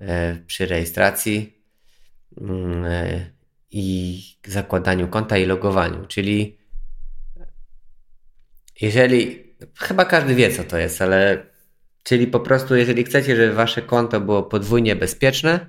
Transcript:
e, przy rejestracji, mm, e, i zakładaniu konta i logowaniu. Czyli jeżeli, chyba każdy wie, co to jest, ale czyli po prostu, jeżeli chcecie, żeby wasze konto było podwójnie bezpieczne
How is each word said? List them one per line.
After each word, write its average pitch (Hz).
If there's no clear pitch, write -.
e, 87
przy -
rejestracji, 98
mm, 90
e, 87
i 92
zakładaniu 92
konta 107
i 92
logowaniu. 92
Czyli 104
jeżeli, 120
chyba 190
każdy 139
wie, 113
co 90
to 85
jest, 82
ale 95
czyli 123
po 123
prostu, 131
jeżeli 120
chcecie, 131
żeby 113
wasze 113
konto 117
było 98
podwójnie 107
bezpieczne 135